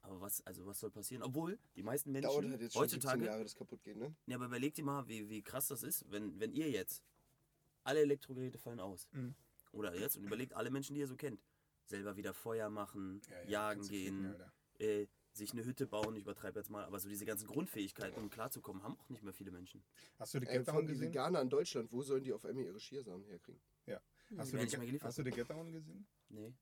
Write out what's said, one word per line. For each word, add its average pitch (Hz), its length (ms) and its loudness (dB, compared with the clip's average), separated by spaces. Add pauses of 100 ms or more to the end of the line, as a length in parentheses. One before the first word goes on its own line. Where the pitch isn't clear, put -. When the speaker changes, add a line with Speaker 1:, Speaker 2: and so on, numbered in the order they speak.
Speaker 1:
Aber 95 200 -10
was, - 240 -2
also 92 200 -8
was 101 140 -6
soll 107 120 -2
passieren? 113 320 -6
Obwohl, 160 360 0 (160)
die 95 80 -6
meisten 139 300 2
Speaker 2:
Dauert 135 240 4
Speaker 1:
Menschen 123 140 4
Speaker 2:
halt 113 100 -2
jetzt 117 120 -2
schon 135 140 8
siebzehn - 100 2 (120)
Speaker 1:
heutzutage 120 160 6
Speaker 2:
Jahre, 110 180 0
das 107 120 -6
kaputt - 280 -10
geht, 104 140 -8
ne? 143 180 -4 (120)
Speaker 1:
Ne, 127 80 -2
aber 123 100 -2
überleg 123 280 2
dir 156 100 -4
mal, 139 240 0
wie, 107 220 -4
wie 107 120 -4
krass - 260 0
das 131 160 -2
ist, - 260 0
wenn, 101 300 -2
wenn 113 140 2
ihr 151 160 4
jetzt, 98 340 2 (800)
alle 143 180 6
Elektrogeräte 131 580 4
fallen 117 200 -6
aus. 92 320 -6
Speaker 3:
Mhm. 127 240 -4 (360)
Speaker 1:
Oder 104 240 -2
jetzt, 87 200 2
und 98 80 -8
überlegt 107 300 -2
alle 113 180 0
Menschen, 139 220 0
die 143 80 0
ihr 139 60 2
so 127 80 -4
kennt. 127 260 -4 (440)
Selber 101 300 -2
wieder 98 180 -2
Feuer 113 360 0
machen, 101 600 -2
Speaker 3:
Ja, - 140 -12
ja, 98 60 -8
Speaker 1:
jagen 104 300 2
Speaker 3:
kannst 101 100 -4
du 101 40 -2
Speaker 1:
gehen, 98 220 0
Speaker 3:
ficken, 95 160 0
Alter. - 220 -12 (260)
Speaker 1:
äh, 104 280 4 (260)
sich 104 180 -6
eine 117 140 -2
Hütte 127 200 2
bauen, 107 300 2
ich 101 80 -6
übertreib 98 320 -6
jetzt 101 140 -4
mal, 104 160 -4
aber 98 140 -4
so 98 100 -4
diese 104 160 -4
ganzen 107 220 -2
Grundfähigkeiten, 104 720 0
um 101 80 -2
klarzukommen, 110 540 -4
haben 135 160 -6
auch - 100 -20
nicht 117 140 -10
mehr 95 100 -6
viele 98 180 -8
Menschen. 90 320 -12 (340)
Speaker 3:
Hast - 160 -6
du 139 60 2
die 127 80 0
Speaker 2:
Ey, 127 100 2
Speaker 3:
Get 127 80 4
Speaker 2:
von 147 100 0
Speaker 3:
Down 160 120 6
Speaker 2:
die 151 60 0
Speaker 3:
gesehen? 139 160 0
Speaker 2:
Veganer 135 320 4
in 127 80 4
Deutschland, 139 420 4
wo 123 120 0
sollen 135 200 4
die 127 100 0
auf 110 120 -4
einmal 127 180 -2
ihre 92 160 -4
Schiersamen 104 460 -8
herkriegen? - 360 -14 (240)
Speaker 3:
Ja. - 140 -4
Hast - 300 -20
Speaker 1:
Hm. 208 80 -8
Speaker 3:
du - 0 -
Speaker 1:
Werden 123 120 -2
Speaker 3:
die 135 80 2
Speaker 1:
nicht 120 140 4
mehr - 80 0
Speaker 3:
Get-, 120 80 -2
Speaker 1:
geliefert. 131 200 -2
Speaker 3:
hast 120 120 -2
du 143 40 2
die 127 80 2
Get 120 180 0
Down 165 220 -6
gesehen? 165 360 -10 (220)
Speaker 1:
Nee. 107 320 -8